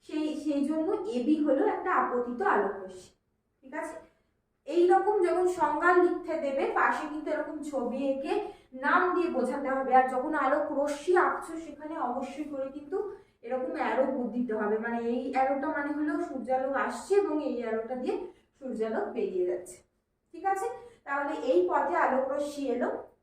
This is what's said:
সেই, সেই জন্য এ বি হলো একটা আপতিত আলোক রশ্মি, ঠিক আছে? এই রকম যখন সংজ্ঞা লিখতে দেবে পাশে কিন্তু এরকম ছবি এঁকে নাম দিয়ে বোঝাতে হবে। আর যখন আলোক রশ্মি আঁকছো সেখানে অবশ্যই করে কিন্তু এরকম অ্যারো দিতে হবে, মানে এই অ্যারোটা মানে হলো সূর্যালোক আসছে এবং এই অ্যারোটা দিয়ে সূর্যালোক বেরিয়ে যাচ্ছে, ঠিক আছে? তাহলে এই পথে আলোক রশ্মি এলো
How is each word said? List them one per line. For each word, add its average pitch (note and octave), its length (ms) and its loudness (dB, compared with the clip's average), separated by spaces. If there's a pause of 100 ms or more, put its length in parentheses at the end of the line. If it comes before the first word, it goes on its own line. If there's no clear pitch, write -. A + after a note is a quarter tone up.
সেই, D4+ 200 -4 (180)
সেই C#4+ 240 2
জন্য D#4+ 200 0 (260)
এ - 20 0 (100)
বি D4+ 100 6 (100)
হলো C#4 160 4 (120)
একটা - 160 -4 (100)
আপতিত B3 400 -2 (140)
আলোক G3 280 2
রশ্মি, - 300 -16 (500)
ঠিক C#4 180 -18
আছে? D#4+ 160 -8 (760)
এই F4 80 6 (100)
রকম F#4+ 220 4 (120)
যখন F4+ 200 2 (120)
সংজ্ঞা D#4 320 4 (120)
লিখতে D#4+ 320 0 (100)
দেবে - 200 0 (140)
পাশে - 340 2
কিন্তু D4+ 220 -6
এরকম D#4 220 -4 (140)
ছবি B3 300 -2 (120)
এঁকে D4 220 -2 (500)
নাম E4 160 6 (140)
দিয়ে F4 220 2
বোঝাতে C4+ 400 0
হবে। C4 220 -2
আর C4 160 8
যখন C4 180 0 (120)
আলোক D4 200 2 (160)
রশ্মি D4 320 0 (120)
আঁকছো - 280 -4 (120)
সেখানে D4+ 300 -12 (140)
অবশ্যই C4+ 440 -6
করে C4+ 240 -6
কিন্তু D4 200 -8 (500)
এরকম B3+ 340 -4
অ্যারো B3 240 2 (300)
দিতে B3 260 -2
হবে, G#3 240 0
মানে A#3 140 -2 (140)
এই C4 80 -2 (120)
অ্যারোটা C#4 440 0
মানে D4 200 -2
হলো D4+ 160 -2 (160)
সূর্যালোক C4 460 -2 (100)
আসছে - 280 -4 (100)
এবং D4+ 120 0 (140)
এই A#3+ 140 -4
অ্যারোটা A3+ 400 -4
দিয়ে F#4 140 -2 (420)
সূর্যালোক A3 460 -4 (120)
বেরিয়ে F#3 340 0
যাচ্ছে, - 260 -6 (560)
ঠিক E4+ 200 -16
আছে? A#4 140 -2 (400)
তাহলে C#4+ 260 -2 (200)
এই F4 80 6 (100)
পথে - 240 0 (100)
আলোক C4 280 2
রশ্মি D4 320 -4 (100)
এলো B3 140 -2 (340)